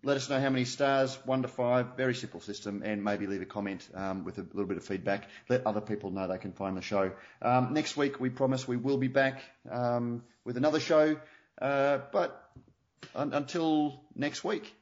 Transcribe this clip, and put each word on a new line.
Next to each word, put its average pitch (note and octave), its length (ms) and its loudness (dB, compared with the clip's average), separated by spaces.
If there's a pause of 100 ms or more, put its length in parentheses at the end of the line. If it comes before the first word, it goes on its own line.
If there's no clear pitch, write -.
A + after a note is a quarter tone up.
Let C#3+ 120 2
us B2+ 140 -4
know C3+ 100 2
how C3+ 100 2
many B2+ 140 2
stars, C3+ 600 2
one C3 180 2
to B2 60 -2
five, B2 480 2
very B2+ 180 2
simple G#2+ 260 -8
system, G2+ 440 -8
and G#2 180 -2
maybe G#2 240 0
leave F#2+ 160 -2
a F#2 40 -8
comment, G2 460 -6
um, F#2+ 320 -4
with F2+ 140 -8
a G2 40 -8
little F#2 240 -4
bit F#2 100 -2
of - 80 -10
feedback. G2 440 -2 (200)
Let B2 180 2
other G#2 140 0
people G#2 300 -6
know F#2+ 180 -4
they F#2 100 -2
can F#2+ 140 -10
find F#2+ 240 -4
the F#2 60 -6
show. G2 300 2 (300)
Um, B2+ 320 4
next D3+ 220 -2
week, C#3 240 0
we C3 100 0
promise C3 380 0
we B2 80 0
will C3+ 220 0
be C3 100 0
back, C3 340 2 (260)
um, A#2+ 540 -2 (220)
with A#2+ 120 -6
another D3+ 240 4
show. D3+ 360 6 (440)
Uh, C#3 380 2 (140)
but - 380 -2 (680)
un-, C#3+ 160 -2
until D3+ 720 0 (100)
next C#3+ 300 -4
week - 380 -4